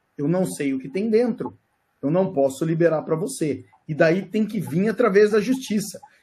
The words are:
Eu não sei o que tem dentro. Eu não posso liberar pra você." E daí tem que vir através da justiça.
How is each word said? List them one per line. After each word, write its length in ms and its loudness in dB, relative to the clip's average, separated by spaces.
Eu 100 -4
não 200 2
sei 260 -4
o 60 -2
que 100 -10
tem 220 -4
dentro. 460 0
Eu 100 -2
não 220 2
posso 320 0
liberar 380 2
pra 120 -2
você." 500 -4
E 80 -6
daí 280 4
tem 240 -2
que 140 -4
vir 280 0
através 440 4
da 80 4
justiça. 600 -4